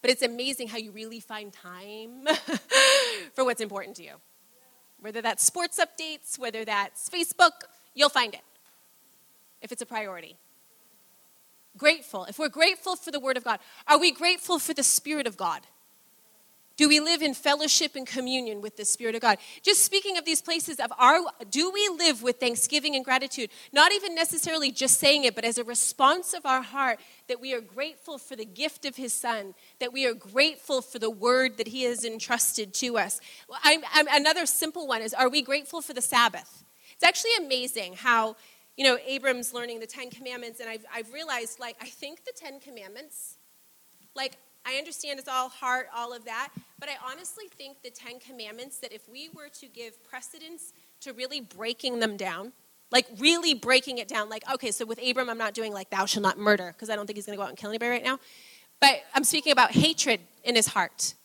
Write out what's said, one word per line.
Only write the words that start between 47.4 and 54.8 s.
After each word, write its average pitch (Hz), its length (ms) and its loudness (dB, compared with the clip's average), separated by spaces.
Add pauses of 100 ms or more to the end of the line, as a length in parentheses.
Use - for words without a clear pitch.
think 269 340 -20
the 247 80 -16
Ten 247 300 -18
Commandments, 247 580 -14
that 240 140 -12
if 214 160 -20
we 277 220 -18
were 302 180 -18 (100)
to 277 80 -20
give 226 380 -18
precedence 320 680 -16 (280)
to 269 120 -14
really 262 280 -10
breaking 233 580 -6
them 220 180 0
down, 196 360 -8 (400)
like, 254 160 4 (100)
really 330 360 4
breaking 254 440 2
it 214 80 -8
down, 214 220 -4
like, 220 160 -10 (100)
okay, 233 160 -4
so 226 160 -6